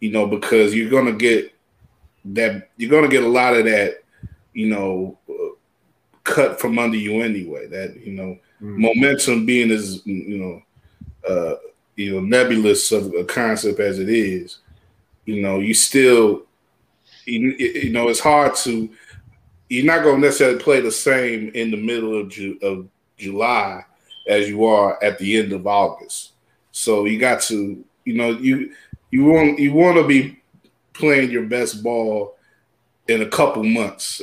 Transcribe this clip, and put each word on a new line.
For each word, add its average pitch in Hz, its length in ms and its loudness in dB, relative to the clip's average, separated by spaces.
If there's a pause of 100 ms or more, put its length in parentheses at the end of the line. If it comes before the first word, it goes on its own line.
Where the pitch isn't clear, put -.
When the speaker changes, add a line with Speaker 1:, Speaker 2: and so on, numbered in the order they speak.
Speaker 1:
you 107 120 -4
know, 107 140 2
because 104 480 2
you're 113 160 -2
gonna 127 240 2
get 113 380 0 (720)
that, 101 500 -4
you're 117 140 -6
gonna 151 180 4
get 131 160 2
a 117 40 2
lot 123 280 2
of 113 80 4
that, 104 380 0 (500)
you 110 160 -4
know, 95 500 -4 (100)
uh, 80 260 -10 (680)
cut - 380 0
from 117 180 -2
under 113 200 -2
you 107 240 -4
anyway. 92 440 -8
That, 95 380 -12
you 101 80 -14
know, 92 260 -12 (240)
Speaker 2:
Mm. 104 160 -12
Speaker 1:
momentum 117 680 2
being 120 240 2
as, 101 360 -4
you 98 320 -8
know, 90 240 -12 (680)
uh, 85 280 -2 (400)
you 98 180 -6
know, 95 60 -4
nebulous 110 720 2
of 98 220 -2
a 87 100 -2
concept 107 560 -2
as 98 180 -2
it 95 100 -4
is, 98 500 -2 (640)
you 104 180 -6
know, 98 180 -2
you 110 140 -2
still, 117 720 4 (800)
you, 120 320 -2
you 127 320 -4
know, 120 180 0
it's 117 120 -2
hard 147 360 4
to, 113 320 -4 (800)
you're 123 140 -2
not 160 200 2
gonna 139 140 4
necessarily 135 400 4
play 139 220 4
the 117 100 -2
same 117 640 -2
in 117 160 -4
the 107 60 -2
middle 110 420 -4
of 101 100 -8
Ju-, 98 340 -10
of 95 240 -4 (320)
July 101 640 -4 (460)
as 104 200 2
you 104 160 0
are 104 380 4
at 101 160 0
the 98 180 -2
end 101 160 0
of 92 140 -8
August. - 640 -2 (380)
So 104 360 0
you 107 120 -2
got 123 260 0
to, 101 380 -6 (220)
you 120 100 -4
know, 117 160 0
you, 131 420 -2 (380)
you 135 140 2
want, 151 340 4
you 143 140 2
wanna 165 340 6
be 139 320 2 (540)
playing 139 380 2
your 117 140 -4
best 110 380 -4
ball 110 540 -4 (720)
in 113 140 2
a 107 60 -6
couple 113 360 0
months 110 580 -2